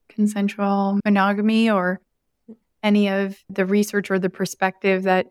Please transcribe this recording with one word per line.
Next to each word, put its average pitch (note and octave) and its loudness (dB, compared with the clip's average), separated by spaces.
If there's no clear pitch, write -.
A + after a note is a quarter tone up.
consensual G3+ -2
monogamy G#3 2
or F#3+ 0
any G#3 2
of G3 -4
the G3 -2
research G3+ 0
or F#3+ 0
the F#3 -2
perspective F#3+ -2
that F#3 0